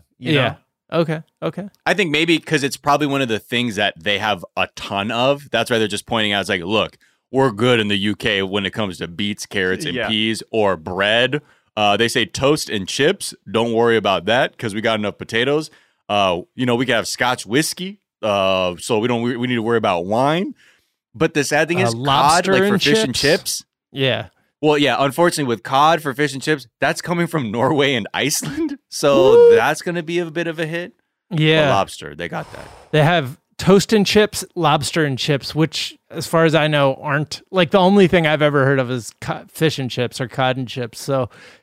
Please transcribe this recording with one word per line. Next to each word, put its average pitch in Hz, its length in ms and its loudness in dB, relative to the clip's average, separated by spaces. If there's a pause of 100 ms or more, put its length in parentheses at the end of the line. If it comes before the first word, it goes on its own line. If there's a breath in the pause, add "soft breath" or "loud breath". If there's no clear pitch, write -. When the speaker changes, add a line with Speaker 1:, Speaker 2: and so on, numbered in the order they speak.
(180)
Speaker 1:
You 139 160 -4
Speaker 2:
Yeah. 131 220 0 (360)
Speaker 1:
know? 160 100 -2
Speaker 2:
Okay. 160 200 -4 (220)
Okay. 175 260 -8 (160)
Speaker 3:
I 240 80 0
think 185 180 0
maybe 160 280 2
'cause 151 240 -2
it's 135 120 -4
probably 147 320 0
one 139 140 -2
of 131 80 -2
the 107 100 -2
things 120 360 -4
that 101 180 0 (100)
they 104 140 0
have 101 260 -2 (140)
a 90 180 -2
ton 101 360 -6
of. 139 400 0
That's 113 200 -2
why 120 60 2
they're 110 100 2
just 101 200 -8
pointing 107 260 -2
out. 101 80 0
It's 92 80 -6
like, 92 140 -2
"Look, 95 340 -2 (340)
we're 131 200 2
good 117 280 2
in 107 100 0
the 104 60 0
U 101 200 -2
K 104 260 0
when 98 240 -2
it 90 80 -4
comes 98 240 -6
to 85 100 -8
beets, 104 380 -8
carrots, 92 400 -4
and 131 100 -6
Speaker 1:
Yeah. 110 140 -4
Speaker 3:
peas 110 420 -4
or 101 240 0
bread." 107 680 0 (360 soft breath)
Uh, 104 180 2
they 113 140 2
say 117 160 0
toast 143 440 -2
and 98 200 -6
chips. - 440 -2 (160)
Don't 113 220 0
worry 117 240 4
about 98 300 0
that 127 320 0
'cause 107 180 -8
we 110 60 -6
got 110 180 0
enough 104 180 -6
potatoes. 131 520 -2 (400 soft breath)
Uh, 98 320 0 (140)
you 127 100 -4
know, 123 100 2
we 123 100 -2
can 120 100 0
have 101 120 -2
Scotch 123 380 -2
whiskey. 156 540 -4 (220)
Uh, 95 580 0
so 110 200 -2
we 113 80 0
don't, 120 140 -2
we, 120 160 -4
we 123 100 -4
need 123 80 -2
to 117 60 -2
worry 117 160 0
about 95 280 0
wine. 147 500 0 (600 soft breath)
But 160 180 -2
the 147 100 0
sad 151 240 0
thing 175 140 -2
Speaker 2:
Uh, 190 60 2
Speaker 3:
is, 117 60 -2
cod, 113 100 -6
Speaker 2:
lobster 156 500 2
Speaker 3:
like, 185 80 4
for 202 120 2
Speaker 2:
and 190 100 0
Speaker 3:
fish 220 200 2
and 131 120 -4
Speaker 2:
chips? 143 260 2 (180)
Speaker 3:
chips. - 60 -16 (260)
Speaker 2:
Yeah. 127 360 -2 (340)
Speaker 3:
Well, 151 160 4
yeah, 139 220 2
unfortunately 151 500 2
with 113 140 -2
cod 151 380 4
for 147 120 -6
fish 139 200 -2
and 135 80 -10
chips, 143 260 -4 (120)
that's 156 220 -2
coming 170 260 -2
from 147 240 -4
Norway 135 420 2
and 110 200 -4
Iceland. 151 720 -4
<laughs> - 80 -20
So 147 440 4
Speaker 2:
Woo! - 200 10
Speaker 3:
that's 131 280 0
gonna 175 180 -4
be 170 160 -6
a 170 140 -4
bit 165 160 -4
of 156 120 -6
a 165 60 -2
hit. 170 280 -8 (360)
Speaker 2:
Yeah. 156 380 4
Speaker 3:
But 131 80 2
lobster, 85 400 -4
they 85 120 -8
got 160 260 -10
that. - 140 -18 (240)
Speaker 2:
They 151 120 4
have 151 340 0 (220)
toast 196 340 4
and 208 100 4
chips, 208 400 2 (120)
lobster 156 500 0
and 135 120 -2
chips, - 360 -2
which, - 420 -2 (140)
as 160 160 -10
far 165 200 2
as 156 100 4
I 151 120 4
know, 143 280 2
aren't, 147 560 -4
like, 180 180 2
the 202 80 4
only 190 300 6
thing 165 180 4
I've 151 160 2
ever 143 240 4
heard 135 140 4
of 123 100 -2
is 123 320 -6
co-, 165 260 -8
fish - 300 -2
and 127 140 -6
chips 120 280 -6
or 131 80 -4
cod 127 300 -2
and 131 100 -6
chips. 120 320 -10
So 131 300 -2 (340 loud breath)